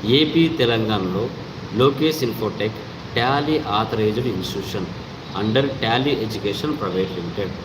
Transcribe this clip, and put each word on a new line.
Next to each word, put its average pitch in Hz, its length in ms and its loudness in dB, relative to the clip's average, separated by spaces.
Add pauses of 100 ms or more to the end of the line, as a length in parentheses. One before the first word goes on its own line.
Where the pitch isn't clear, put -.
(180)
ఏపీ 165 260 6 (180)
తెలంగాణలో 107 640 2 (580)
లోకేష్ 143 460 2
ఇన్ఫోటెక్ 104 500 -2 (400)
Tally 143 360 2 (220)
authorized 110 560 0
institution 95 500 -4 (580)
under 110 220 4 (220)
Tally 127 280 2 (120)
Education 104 460 -2 (100)
Private 92 360 0
Limited. 87 340 -4 (140)